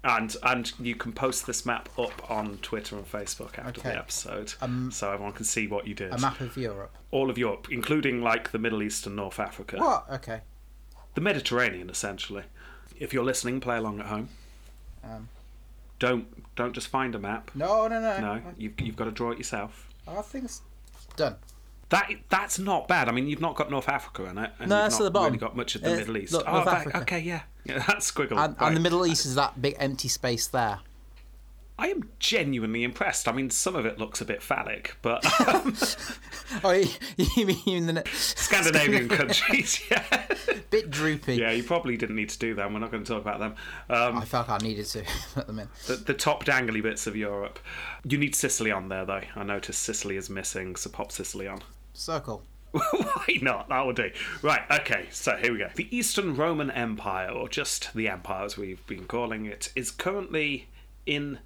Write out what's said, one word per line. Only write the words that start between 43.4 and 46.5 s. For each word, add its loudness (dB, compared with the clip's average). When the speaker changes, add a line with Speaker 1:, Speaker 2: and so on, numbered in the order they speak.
Speaker 1:
Um, 4
Speaker 2:
I -2
felt 0
I 2
needed -2
to -4
<laughs> -12
at -2
the -8
minute. -8
Speaker 1:
the, 0
the -2
top 2
dangly 2